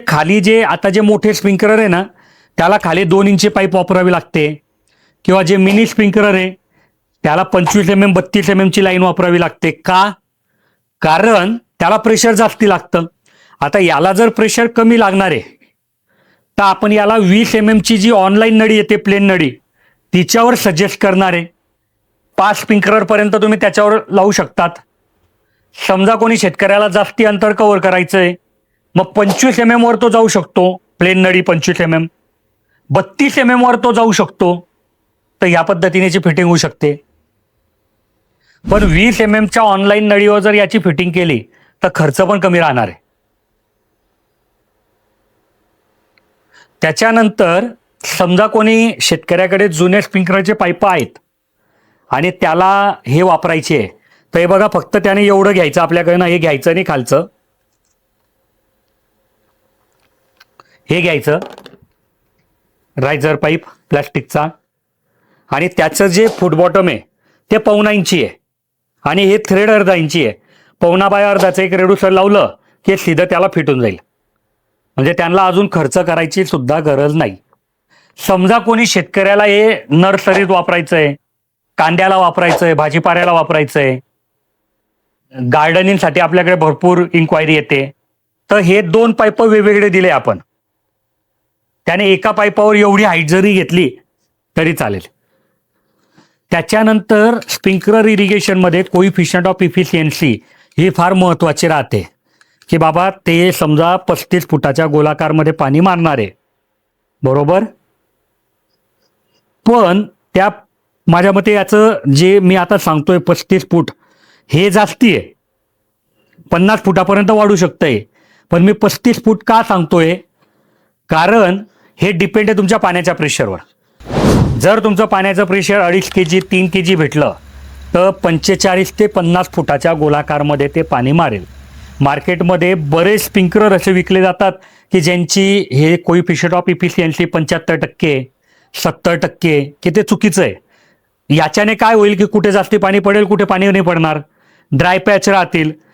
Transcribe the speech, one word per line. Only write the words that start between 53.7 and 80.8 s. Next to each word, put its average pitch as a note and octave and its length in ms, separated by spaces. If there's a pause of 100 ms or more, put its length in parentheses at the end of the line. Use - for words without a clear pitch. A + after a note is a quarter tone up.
आहे, G2+ 100 (460)
तर E3+ 40
हे F3 80
बघा, F#3+ 260
फक्त - 240
त्याने G3+ 300
एवढं G3 260
घ्यायचं F3 280
आपल्याकडनं, E3+ 440
हे F3 140
घ्यायचं D#3 340
नाही F#3 160
खालचं, C#3+ 380 (3500)
हे C3 120
घ्यायचं D#3 380 (1600)
रायझर C#3+ 400
पाईप D#3+ 280 (260)
प्लॅस्टिकचा, D3 560 (1040)
आणि D#3 260
त्याचं D#3+ 300
जे G3 220
फुट F3+ 260
बॉटम F3+ 340
आहे A#2+ 100 (520)
ते G#3+ 80
पावणा G#3+ 320
इंची F#3 340
आहे - 120 (680)
आणि E3+ 200
हे G3 120 (120)
थ्रेड G3+ 220
अर्धा G3+ 240
इंची D#3+ 320
आहे. G2+ 80 (460)
पावणा F#3 280
बाय G3+ 160
अर्धाचं F#3+ 380
एक F#3 120
रेड्युसर F#3+ 360
लावलं F#3+ 440 (320)
की G3 100
सीधं E3+ 280
त्याला F3+ 300
फिट D3+ 140
होऊन C3 120
जाईल, G#2 160 (1000)
म्हणजे C3+ 160
त्यांना F3 340
अजून F#3 260
खर्च D#3 260
करायची E3 460
सुद्धा C#3+ 360
गरज D3 360
नाही. A2+ 200 (800)
समजा F#3+ 400
कोणी A3+ 280
शेतकऱ्याला G3 580
हे G#3 300 (160)
नर्सरीत F#3+ 580
वापरायचं F3 480